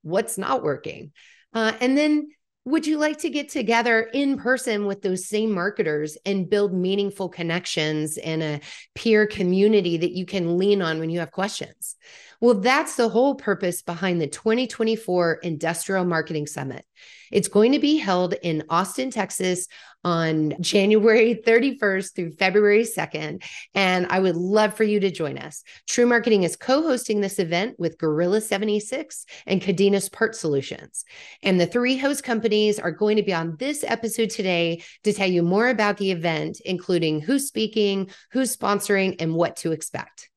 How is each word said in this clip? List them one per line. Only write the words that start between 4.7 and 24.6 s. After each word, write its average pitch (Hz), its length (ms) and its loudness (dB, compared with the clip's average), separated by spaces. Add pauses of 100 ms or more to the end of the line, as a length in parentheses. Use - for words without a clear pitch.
with 196 160 -4
those 185 240 -2
same 214 240 0
marketers 160 760 -2
and 190 240 -2
build 208 240 2
meaningful 190 560 -2
connections 156 880 -4
and 160 280 -4
a 147 160 -6 (340)
peer 214 320 4
community 190 680 2
that 170 160 -2
you 185 120 -6
can 175 340 -2
lean 196 220 2
on 160 200 -2
when 160 100 -4
you 170 80 -2
have 160 140 -6
questions? - 640 -8 (440)
Well, 240 140 6
that's 247 400 0
the 233 140 2
whole 254 260 2
purpose 190 480 -2
behind 175 380 -2
the 143 80 -2
twenty 233 400 0
twenty-four 185 760 0
Industrial 170 640 -2
Marketing 160 420 -2
Summit. 135 380 -10 (480)
It's 202 160 0
going 220 240 4
to 285 60 2
be 294 180 2
held 185 380 0
in 160 340 -4
Austin, 196 420 -2
Texas 185 560 -4 (380)
on 160 560 0
January 214 720 4
thirty-first 226 840 0
through 170 180 -6
February 208 520 4
second, 156 580 -6 (320)
and 185 360 2
I 190 80 2
would 185 180 2
love 208 380 2